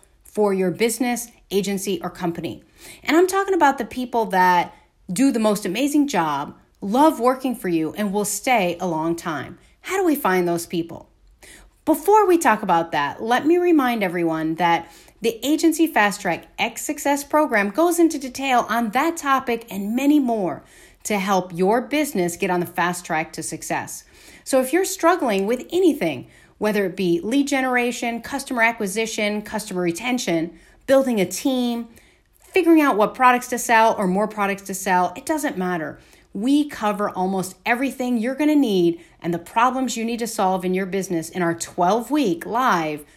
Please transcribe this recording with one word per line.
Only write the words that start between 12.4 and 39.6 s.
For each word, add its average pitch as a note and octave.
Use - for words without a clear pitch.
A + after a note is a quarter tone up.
about E3+
that, D3
let B3
me F4
remind C4+
everyone D#3+
that E3+
the A3+
Agency D#4
Fast G#3
Track E3+
X A#3
Success C#4+
program A#3
goes E4
into D#4+
detail B3+
on A3+
that E4
topic B3+
and G3+
many C#4+
more A3
to G#3
help F#3
your G3
business A3+
get F#3+
on F3
the F3
fast F3
track D#3+
to E3
success. -
So C4
if B3+
you're F#4
struggling C#4+
with B3
anything, G3
whether G#3
it F3
be E3+
lead C4+
generation, B3
customer C4
acquisition, A3
customer G3+
retention, F3
building C4
a F3+
team, A#3+
figuring E4
out C#4
what G#3
products B3
to A#3+
sell A3+
or G#3
more F#3+
products G3+
to F#3+
sell, F3+
it -
doesn't D4+
matter. F3+
We C#4+
cover G#3
almost F#3
everything B3
you're B3+
gonna D4+
need F#3+
and E3+
the E3+
problems B3